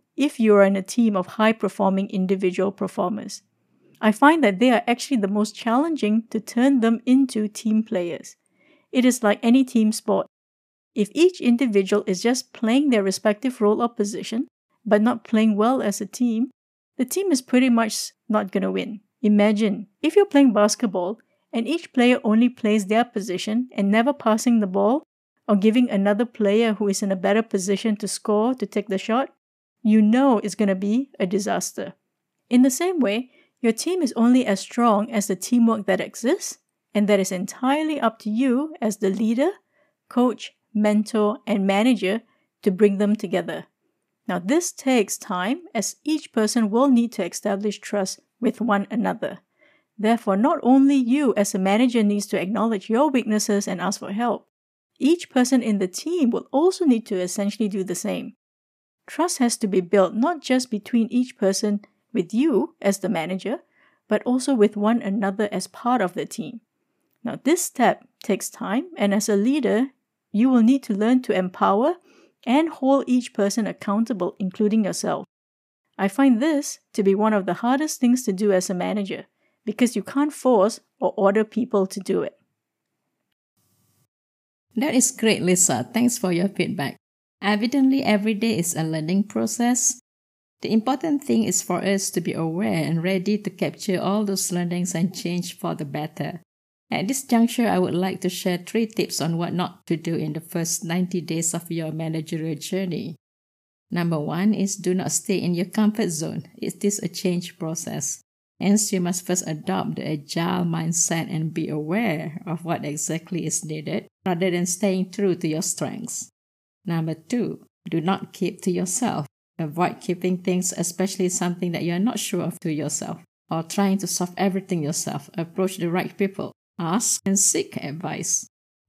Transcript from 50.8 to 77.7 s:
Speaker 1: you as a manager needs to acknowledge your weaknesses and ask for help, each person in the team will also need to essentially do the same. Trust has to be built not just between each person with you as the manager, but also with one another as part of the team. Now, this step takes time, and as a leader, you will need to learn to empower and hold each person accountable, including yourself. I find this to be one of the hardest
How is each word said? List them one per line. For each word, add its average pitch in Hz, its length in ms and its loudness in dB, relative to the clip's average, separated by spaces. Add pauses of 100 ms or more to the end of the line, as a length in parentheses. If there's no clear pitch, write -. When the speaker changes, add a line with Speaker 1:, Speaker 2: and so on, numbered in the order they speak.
Speaker 1:
you 254 400 2
as 202 200 0
a 196 40 -2
manager 220 440 2
needs 208 240 0
to 196 140 -2
acknowledge 208 480 -2
your 262 200 2
weaknesses 214 580 0
and 190 120 -6
ask 180 200 -4
for - 120 -12
help, 233 360 -4 (520)
each 330 300 0
person 247 340 2
in 214 160 0
the 190 80 0
team 311 420 -2
will - 220 -2
also 349 340 2
need 233 220 2
to 190 120 -4
essentially 202 480 -4
do 190 160 -4
the 180 120 -6
same. 185 380 -8 (720)
Trust 339 320 -2
has 240 180 0
to 220 100 -2
be 190 140 0
built 180 320 2
not 285 280 0
just 254 280 -2
between 220 400 -2
each 254 280 -2
person 202 440 0 (300)
with - 220 -4
you 262 480 0
as 196 180 0
the 185 100 -2
manager, 185 500 -4 (480)
but 214 160 0
also 254 300 0
with 208 240 4
one 220 240 2
another 202 500 -2
as 185 160 -4
part 240 340 -2
of 180 120 -2
the 170 120 -6
team. - 360 -12 (600)
Now, - 200 -8
this 339 200 2
step - 440 0 (160)
takes - 260 -4
time, 220 360 -4 (120)
and 202 160 0
as 208 140 0
a 214 80 2
leader, 233 520 0 (440)
you 233 180 2
will 240 140 6
need 262 200 4
to 220 100 -4
learn 233 300 2
to 190 140 -2
empower 196 580 2 (500)
and 311 240 2
hold 269 380 2
each 247 260 0
person 202 320 0
accountable, 202 720 -2
including 208 460 0
yourself. 170 400 -4 (720)
I 196 100 0
find 247 340 4
this 285 380 0 (140)
to 214 100 0
be 190 120 4
one 214 180 2
of 196 120 0
the 175 100 -2
hardest 285 440 -2